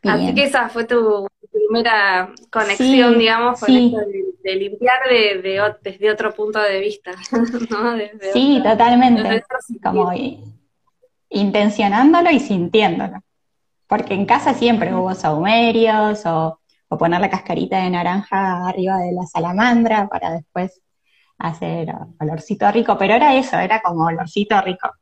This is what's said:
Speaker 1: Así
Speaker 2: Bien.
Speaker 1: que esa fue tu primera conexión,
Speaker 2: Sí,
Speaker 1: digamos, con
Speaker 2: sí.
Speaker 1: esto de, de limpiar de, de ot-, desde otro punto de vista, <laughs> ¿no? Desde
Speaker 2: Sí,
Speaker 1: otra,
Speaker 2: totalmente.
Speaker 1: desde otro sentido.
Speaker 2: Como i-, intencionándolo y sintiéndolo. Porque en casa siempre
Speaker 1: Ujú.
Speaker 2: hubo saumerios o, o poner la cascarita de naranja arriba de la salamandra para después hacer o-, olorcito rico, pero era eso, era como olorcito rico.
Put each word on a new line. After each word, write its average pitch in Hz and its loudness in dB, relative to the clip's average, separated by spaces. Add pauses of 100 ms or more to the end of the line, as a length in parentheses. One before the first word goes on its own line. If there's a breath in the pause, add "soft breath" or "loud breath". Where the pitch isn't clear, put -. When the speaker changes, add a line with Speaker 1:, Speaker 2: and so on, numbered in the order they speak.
Speaker 1:
Así 208 0
Speaker 2:
Bien. 269 -2
Speaker 1:
que 285 2
esa 269 0
fue 233 -6
tu 220 0 (260)
primera 214 0 (180)
conexión, 240 2
Speaker 2:
Sí, 233 4
Speaker 1:
digamos, 233 2
con 240 -2
Speaker 2:
sí. 247 6
Speaker 1:
esto 208 -4
de, 196 -6 (200)
de 190 -4
limpiar 208 0 (100)
de, 208 2
de 190 -2
ot-, 208 -2
desde 202 -2
otro 214 -4
punto 214 -4
de 196 0
vista, 208 -8 (200)
<laughs> 233 -2
¿no? 233 -2
Desde 208 -8
Speaker 2:
Sí, 269 4
Speaker 1:
otra, 214 2
Speaker 2:
totalmente. 240 6
Speaker 1:
desde 208 0
otro 254 -8
sentido. 196 -6
Speaker 2:
Como 180 0
i-, - -8 (840)
intencionándolo 208 2
y 262 4
sintiéndolo. 185 0 (680)
Porque - -2
en 190 -2
casa 262 2
siempre 226 0
Speaker 1:
Ujú. 185 -2
Speaker 2:
hubo 185 -4
saumerios 214 0
o, 160 -2 (300)
o 156 -6
poner 175 0
la 196 0
cascarita - -4
de 185 -2
naranja 180 -2
arriba 185 -2
de 180 -4
la 180 -6
salamandra 208 0
para - -6
después 180 -8 (560)
hacer 165 -8
o-, - -14
olorcito 165 -2
rico, 226 2
pero 196 2
era 262 4
eso, 262 -2
era 196 -2
como 170 -2
olorcito 190 -2
rico. - -6 (120)